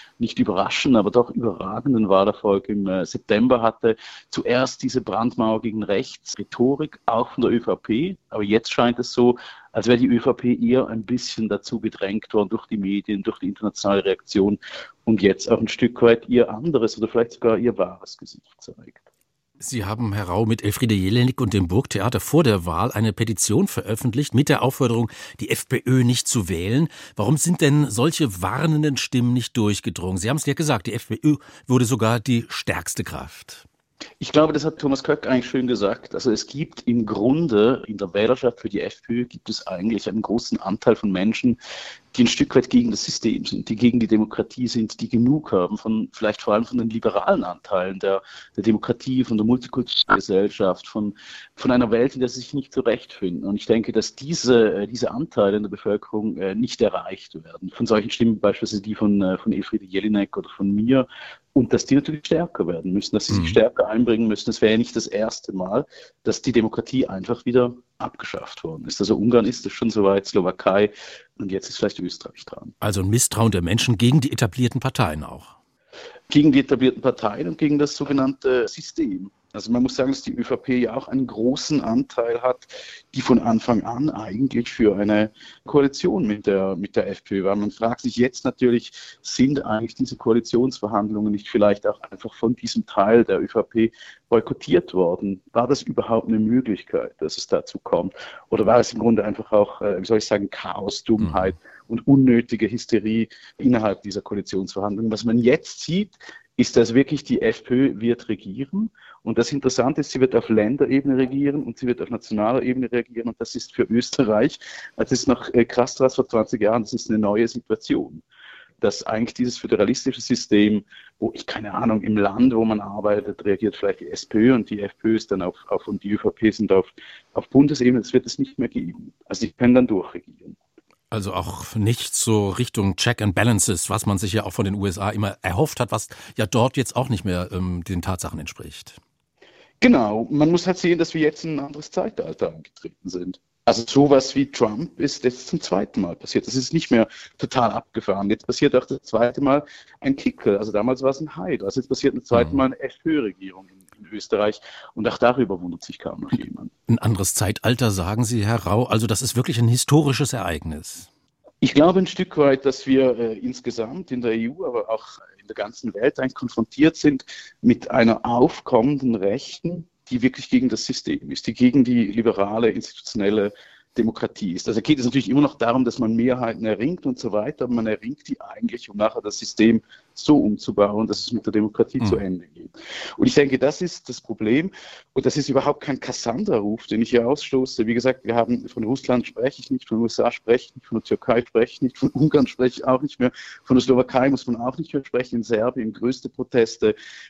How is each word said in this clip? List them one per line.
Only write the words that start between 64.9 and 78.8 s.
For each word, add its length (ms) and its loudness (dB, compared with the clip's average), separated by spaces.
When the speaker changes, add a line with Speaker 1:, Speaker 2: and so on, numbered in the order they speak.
Speaker 1:
das 120 -4
erste 460 -4
Mal, 320 -2
dass 180 -2
die 100 -2
Demokratie 560 0
einfach 380 -6
wieder 280 2
abgeschafft 680 -12
worden 200 -10
ist. 140 -8
Also 160 2
Ungarn 300 4
ist 200 -4
es 60 -6
schon 180 -2
soweit, 360 2
Slowakei 640 0
und 160 -6
jetzt 160 -6
ist 80 -12
vielleicht 220 -4
Österreich 440 -12
dran. 380 -18
Speaker 2:
Also 200 0
ein 80 0
Misstrauen 420 2
der 100 0
Menschen 360 0
gegen 220 6
die 140 -2
etablierten 480 0
Parteien 420 -2
auch. 320 -16
Speaker 1:
Gegen 240 6
die 80 6
etablierten 420 2
Parteien 460 -2
und 100 -8
gegen 220 2
das 160 0
sogenannte 720 0
System. 640 -6